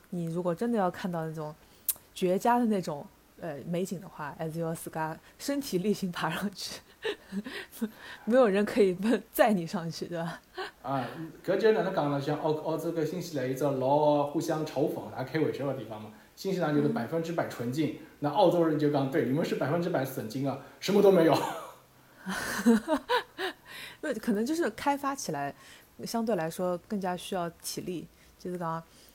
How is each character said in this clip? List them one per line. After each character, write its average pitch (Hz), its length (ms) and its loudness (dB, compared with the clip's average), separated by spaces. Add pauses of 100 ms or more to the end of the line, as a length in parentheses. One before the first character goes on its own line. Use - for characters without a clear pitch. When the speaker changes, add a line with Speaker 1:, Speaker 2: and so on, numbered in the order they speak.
Speaker 1:
你 175 160 -4
如 165 160 -4
果 175 120 0
真 240 180 -2
的 233 60 2
要 185 120 4
看 180 220 -4
到 160 160 -4
那 160 60 -8
种 156 200 -8 (600)
绝 185 260 2
佳 240 200 4
的 240 60 2
那 208 160 2
种， 151 240 -8 (360)
呃， 147 160 -8 (100)
美 175 180 -2
景 170 140 -6
的 175 80 -14
话， 151 300 -12
还 165 120 -4
是 160 100 -6
要 165 140 -2
自 160 160 -10
家 160 280 -4 (200)
身 277 220 -2
体 190 200 -2
力 208 120 2
行 190 200 -2
爬 - 180 -2
上 185 240 -2
去， - 260 -12 (680)
<laughs> - 760 -10
没 220 100 4
有 254 120 8
人 202 160 4
可 226 180 4
以 185 140 6 (360)
载 240 220 6
你 170 120 0
上 165 240 -4
去， - 160 -8
对 170 140 -6
吧？ 165 220 -8 (420)
Speaker 2:
啊， 131 200 -2 (400)
搿 190 140 2
就 220 140 8
哪 185 100 4
能 185 120 0
讲 147 180 2
呢？ 139 100 0
像 151 180 -2
澳-， 160 120 2 (100)
澳 160 160 -2
洲 165 140 -4
跟 160 140 0
新 175 140 -4
西 156 180 -6
兰 127 100 0
有 131 80 0
只 147 80 -2
老 143 640 4
互 156 120 -4
相 156 260 -2
嘲 - 220 0
讽、 - 240 -6
大 - 60 -12
家 127 60 -4
开 156 160 -4
玩 147 120 2
笑 131 140 -6
的 135 80 -2
地 123 120 -8
方 110 140 -10
嘛。 107 120 -14 (240)
新 190 180 -4
西 175 60 0
兰 151 140 0
就 147 100 4
是 147 60 2
百 - 180 -2
分 165 160 -2
之 170 100 -4
百 156 160 -2
纯 123 220 -6
净， 147 220 0
Speaker 1:
嗯。 - 60 -14 (200)
Speaker 2:
那 147 100 -2
澳 175 220 6
洲 170 120 4
人 156 140 2
就 147 140 2
讲 135 200 2
：“对， 156 140 2
你 127 80 0
们 160 100 2
是 220 120 -2
百 135 160 0
分 170 100 2
之 170 80 -2
百 135 160 0
纯 110 240 -8
净 135 180 -4
啊， 131 120 -4 (200)
什 - 120 -2
么 202 100 8
都 196 100 10
没 165 140 8
有。” 143 80 8 (920)
Speaker 1:
<laughs> 185 60 -4 (1700)
那 294 140 -2
可 226 180 -2
能 - 120 0
就 311 100 -2
是 320 160 0
开 285 240 0
发 277 200 -4
起 - 160 -6
来 143 220 -4 (520)
相 226 180 -2
对 220 120 0
来 160 140 0
说 180 280 -2 (100)
更 202 140 -4
加 180 160 -2
需 - 160 -12
要 170 160 -4 (120)
体 - 200 -8
力， 170 260 -8 (300)
就 180 140 -10
是 180 60 -6
讲， 165 240 -4 (340)